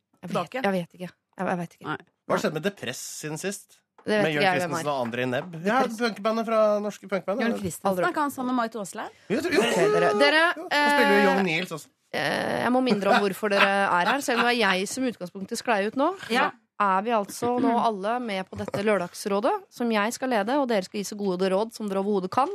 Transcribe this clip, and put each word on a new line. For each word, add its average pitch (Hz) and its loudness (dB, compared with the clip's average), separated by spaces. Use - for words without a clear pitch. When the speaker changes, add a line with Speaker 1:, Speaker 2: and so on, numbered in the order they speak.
Speaker 1:
Jeg 180 -10
vet, - -8
Speaker 2:
Tilbake? 196 -4
Speaker 1:
jeg 196 2
vet 175 -4
ikke. 175 -12
Jeg, - -10
jeg 185 -2
vet 165 -10
ikke. - -14
Speaker 2:
Nei. 151 -6
Speaker 3:
Hva - -4
har 175 2
skjedd 175 -2
med 156 -6
Depress 147 -6
siden 151 -8
sist? - -10
Speaker 1:
Det - -2
vet 214 2
Speaker 3:
Med 175 2
Speaker 1:
ikke 147 -2
Speaker 3:
Jørn 147 2
Speaker 1:
jeg 185 2
hvem 175 -2
Speaker 3:
Kristensen 160 -4
Speaker 1:
er. 147 0
Speaker 3:
og 127 -2
André 120 -2
Nebb? 156 -4
Ja, 240 2
Speaker 1:
Depress. 233 -4
Speaker 3:
punkbandet 220 -2
fra, 220 0
norske 202 -8
punkbandet. 196 -2
Speaker 2:
Jørn 208 -2
Kristensen, 196 -6
Speaker 1:
Aldri. 180 0
Speaker 2:
er 349 0
ikke 311 -2
han 269 -4
sammen 254 -6
med 254 0
Marit 226 -2
Aasland? 220 -10
Speaker 3:
Jo, 220 0
jo. - 0
Speaker 1:
Ok, 233 2
dere. 170 4
Dere, 285 6
Speaker 3:
Ja, 339 2
han 294 0
spiller 285 4
jo 269 6
Speaker 1:
eh, 277 6
Speaker 3:
Young - 4
Niels 170 -2
også. 156 -10
Speaker 1:
eh, - -2
jeg 233 2
må 254 4
minne 208 2
om 214 4
hvorfor 202 -2
dere 202 4
er 175 2
her, 269 0
selv 240 0
om 240 2
det 240 4
er 240 0
jeg 190 -2
som 254 -4
i 247 0
utgangspunktet 190 -10
sklei 208 0
ut 226 -6
nå. 294 2
Speaker 4:
Ja. 254 2
Speaker 1:
Er 196 2
vi 233 -2
altså 240 -2
nå 262 2
Speaker 3:
<clears throat> 233 2
Speaker 1:
alle 220 -2
med 202 -6
på 214 -14
dette 196 -4
lørdagsrådet, 208 0
som 240 -2
jeg 214 2
skal 262 -4
lede, 233 2
og 277 2
dere 214 2
skal 208 -8
gi 196 -4
så 214 -8
gode 190 0
råd 208 0
som 220 -6
dere 196 -2
overhodet 196 0
kan, 269 2